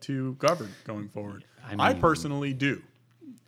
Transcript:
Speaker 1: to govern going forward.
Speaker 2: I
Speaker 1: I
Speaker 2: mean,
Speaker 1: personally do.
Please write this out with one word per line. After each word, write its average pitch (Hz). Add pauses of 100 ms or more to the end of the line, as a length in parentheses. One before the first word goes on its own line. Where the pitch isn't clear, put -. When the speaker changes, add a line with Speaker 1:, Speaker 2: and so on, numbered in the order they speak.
Speaker 1:
to 131
govern 139 (140)
going 104
forward. 104 (200)
Speaker 2:
I -
Speaker 1:
I 180
Speaker 2:
mean, 170
Speaker 1:
personally 151
do. 131 (680)